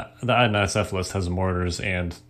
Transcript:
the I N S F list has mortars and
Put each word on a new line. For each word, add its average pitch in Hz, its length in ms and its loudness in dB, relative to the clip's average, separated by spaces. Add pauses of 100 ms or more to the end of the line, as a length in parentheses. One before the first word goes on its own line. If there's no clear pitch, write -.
(220)
the 123 100 0
I 120 120 6
N 104 120 4
S 101 200 2
F 104 160 0
list 92 200 -4
has 95 160 -2
mortars 90 500 0
and 90 380 -4 (140)